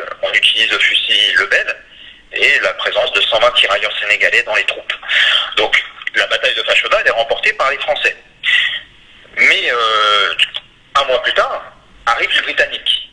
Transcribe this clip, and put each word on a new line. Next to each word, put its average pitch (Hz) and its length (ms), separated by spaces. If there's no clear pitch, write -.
on 95 100
utilise - 400
le 101 60
fusil 104 640
Lebel 180 360
et 135 280
la 95 140
présence - 380
de - 100
cent 117 160
vingt 120 140
tirailleurs 104 480
sénégalais 104 440
dans 107 100
les 101 100
troupes. - 300
Donc 107 160
la 104 120
bataille 117 280
de 110 80
Fashoda, 113 380
elle - 80
est 110 140
remportée 117 300
par 139 180
les 139 80
Français. - 380
Mais, 160 340
euh, 107 600
un 139 80
mois 127 180
plus - 120
tard, 233 280
arrivent 120 280
les - 80
Britanniques, - 720